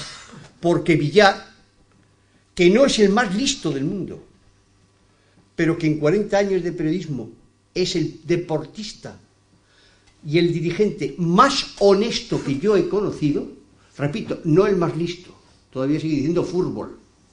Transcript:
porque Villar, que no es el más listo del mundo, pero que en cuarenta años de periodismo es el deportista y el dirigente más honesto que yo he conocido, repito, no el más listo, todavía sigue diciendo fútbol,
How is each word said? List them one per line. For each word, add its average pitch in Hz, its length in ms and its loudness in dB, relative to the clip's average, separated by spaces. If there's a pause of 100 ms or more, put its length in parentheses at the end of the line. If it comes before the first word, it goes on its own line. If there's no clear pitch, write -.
(600)
porque 170 340 2
Villar, 175 500 4 (1080)
que 180 160 6
no 254 160 6
es 262 140 2
el 196 100 6
más 208 240 0
listo 220 380 -2
del 135 120 -4
mundo, 175 400 -8 (1300)
pero 165 200 0
que 160 120 -2
en 147 100 0
cuarenta 196 400 0
años 190 240 0
de 175 100 -4
periodismo 151 580 -6 (440)
es 180 220 -2
el 151 280 -4
deportista 156 960 -6 (1040)
y 156 140 0
el 170 140 2
dirigente 170 680 -2
más 190 640 2
honesto 196 640 2
que 135 140 -2
yo 202 180 2
he 175 120 2
conocido, 156 600 -2 (500)
repito, 147 460 -6
no 180 240 4
el 196 80 2
más 160 200 -2
listo, - 380 -8 (380)
todavía 139 260 -2
sigue 156 160 -4
diciendo 151 300 0
fútbol, 139 580 -6 (300)